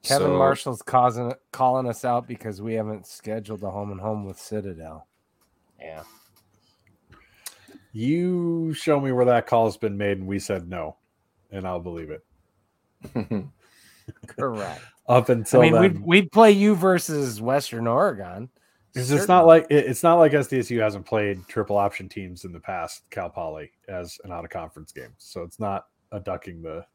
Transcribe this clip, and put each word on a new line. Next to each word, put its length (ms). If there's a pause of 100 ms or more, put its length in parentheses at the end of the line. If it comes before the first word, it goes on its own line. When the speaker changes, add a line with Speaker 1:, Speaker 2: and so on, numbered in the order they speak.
Speaker 1:
Kevin 300
Speaker 2:
So 60
Speaker 1:
Marshall's 440
causing, 520 (180)
calling 340
us 200
out 200
because 360
we 120
haven't 320
scheduled 580
a 60
home 220
and 80
home 240
with 160
Citadel. 680 (720)
Yeah. 260 (1900)
Speaker 3:
You 840
show 260
me 120
where 140
that 220
call's 300
been 200
made 220
and 80
we 120
said 300
no, 280 (540)
and 160
I'll 120
believe 320
it. 140 (880)
Speaker 2:
<laughs> 320 (840)
Speaker 1:
Correct. 540 (260)
Speaker 3:
Up 220
until 320
Speaker 1:
I 20
mean, 100
Speaker 3:
then. 80
Speaker 1:
we'd, 240
we'd 260
play 200
you 240
versus 680
Western 460
Oregon. 600 (460)
Speaker 3:
'Cause 160
it's 100
Speaker 1:
Certainly. 60
Speaker 3:
not 180
like, 240
it, 160
it's 160
not 140
like 180
S 140
D 120
S 120
U 100
hasn't 240
played 420
triple 300
option 320
teams 340
in 80
the 80
past, 520
Cal 180
Poly, 420 (160)
as 360
an 80
out 120
of 60
conference 420
game. 260
So 260
it's 160
not 280 (240)
a 80
ducking 420
the 340